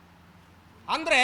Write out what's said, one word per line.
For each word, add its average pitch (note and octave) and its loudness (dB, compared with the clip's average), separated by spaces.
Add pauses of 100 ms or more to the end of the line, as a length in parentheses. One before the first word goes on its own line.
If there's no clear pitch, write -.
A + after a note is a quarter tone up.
(880)
ಅಂದ್ರೆ D#4 0